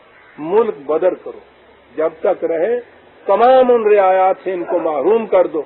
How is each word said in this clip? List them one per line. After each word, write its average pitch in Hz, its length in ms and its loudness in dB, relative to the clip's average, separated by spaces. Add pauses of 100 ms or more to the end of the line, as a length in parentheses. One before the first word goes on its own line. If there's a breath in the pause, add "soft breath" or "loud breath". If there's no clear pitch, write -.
(400)
मुल्क 208 340 0 (140)
बदर 165 260 0
करो, 113 260 -18 (560)
जब 160 240 -6
तक 196 240 -2
रहे 170 360 -4 (460)
तमाम 247 440 4
उन 226 200 2
रियायात 190 500 2
से 185 120 -8
इनको 175 280 -4
महरूम 170 460 -2
कर 180 220 2
दो 151 180 -6